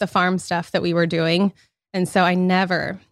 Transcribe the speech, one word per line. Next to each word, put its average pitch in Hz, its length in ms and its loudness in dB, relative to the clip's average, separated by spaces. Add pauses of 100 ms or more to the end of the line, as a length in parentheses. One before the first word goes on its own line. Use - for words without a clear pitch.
the 202 60 -4
farm 180 320 0
stuff 170 340 -6
that - 100 0
we 170 100 -2
were 170 140 2
doing. 170 460 0 (400)
And 180 160 0
so 190 140 2
I 180 120 2
never, 185 640 0 (140)